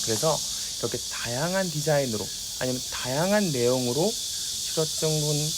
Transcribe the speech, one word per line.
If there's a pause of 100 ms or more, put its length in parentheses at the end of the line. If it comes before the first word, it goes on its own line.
그래서 (400)
이렇게 (140)
다양한
디자인으로, (320)
아니면 (100)
다양한
내용으로
실업증을